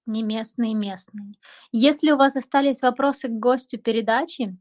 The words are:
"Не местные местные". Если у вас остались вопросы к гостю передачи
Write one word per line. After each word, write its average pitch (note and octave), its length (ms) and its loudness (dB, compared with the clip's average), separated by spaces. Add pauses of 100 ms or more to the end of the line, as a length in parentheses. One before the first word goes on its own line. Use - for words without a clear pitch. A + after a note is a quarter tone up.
"Не A3+ 160 -4
местные A3 520 -4
местные". G3+ 580 -8 (400)
Если D4 380 4
у D4 80 4
вас C#4 180 4
остались C#4 460 0
вопросы C4+ 460 0
к A#3 40 -6
гостю B3 460 -2
передачи A3 840 -2